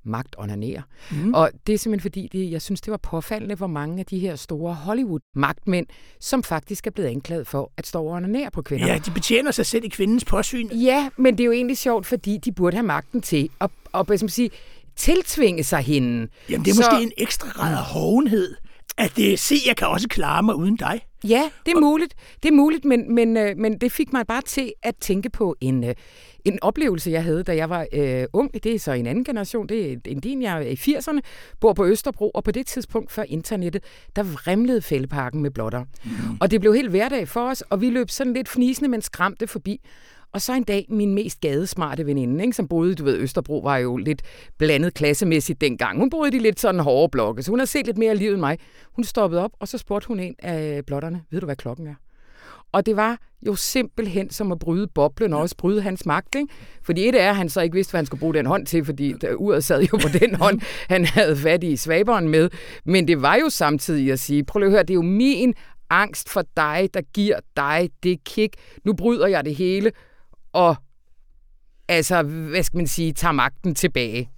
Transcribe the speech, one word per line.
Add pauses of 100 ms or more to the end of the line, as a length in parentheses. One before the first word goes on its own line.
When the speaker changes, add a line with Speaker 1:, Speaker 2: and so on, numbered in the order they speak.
Speaker 1:
Magt
onanerer. (280)
Speaker 2:
Mhm.
Speaker 1:
Og (160)
det
er
simpelthen
fordi,
det,
jeg
synes,
det
var
påfaldende,
hvor
mange
af
de
her
store
Hollywood-magtmænd, (340)
som
faktisk
er
blevet
anklaget
for
at
stå
og
onanere
på
kvinder.
Speaker 2:
Ja,
de
betjener
sig
selv
i
kvindens
påsyn.
Speaker 1:
Ja,
men
det
er
jo
egentlig
sjovt,
fordi
de
burde
have
magten
til (100)
at, (240)
at,
hvad
skal
man
sige, (460)
tiltvinge
sig
hende. (220)
Speaker 2:
Jamen,
det
er
Speaker 1:
Så
Speaker 2:
måske
en
ekstra
grad
af
hovenhed, (420)
at
det,
"Se, (120)
jeg
kan
også
klare
mig
uden
dig." (240)
Speaker 1:
Ja, (160)
det
er
Speaker 2:
Og
Speaker 1:
muligt. (280)
Det
er
muligt,
men,
men,
øh,
men
det
fik
mig
bare
til (100)
at
tænke
på
en,
øh, (500)
en
oplevelse,
jeg
havde,
da
jeg
var,
øh,
ung. (140)
Det
er
så
en
anden
generation.
Det
er
end
din.
Jeg
er
i
firserne, (380)
bor
på
Østerbro,
og
på
det
tidspunkt
før
internettet, (340)
der
vrimlede
fældeparken
med
blotter. (200)
Speaker 2:
Mhm.
Speaker 1:
Og
det
blev
helt
hverdag
for
os,
og
vi
løb
sådan
lidt
fnisende,
men
skræmte
forbi. (520)
Og
så
en
dag
min
mest
gadesmarte
veninde,
ikke,
som
boede,
du
ved,
Østerbro
var
jo
lidt (360)
blandet
klassemæssigt
dengang.
Hun
boede
i
de
lidt
sådan
hårde
blokke,
så
hun
har
set
lidt
mere
liv
end
mig. (340)
Hun
stoppede
op, (100)
og
så
spurgte
hun
en
af
blotterne:
"Ved
du,
hvad
klokken
er?" (800)
Og
det
var (280)
jo
simpelthen
som
at
bryde
boblen,
og
også
bryde
hans
magt,
ikke? (340)
Fordi
et
er,
at
han
så
ikke
vidste,
hvad
han
skulle
bruge
den
hånd
til,
fordi
der,
uret
sad
jo
på (120)
den
hånd, (280)
han
havde
fat
i
svaberen
med. (340)
Men
det
var
jo
samtidig
at
sige:
"Prøv
lige
at
høre,
det
er
jo
min (360)
angst
for (140)
dig,
der (140)
giver (200)
dig (120)
det
kick. (280)
Nu
bryder
jeg
det
hele, (600)
og, (1120)
altså,
hvad
skal
man
sige,
tager
magten
tilbage."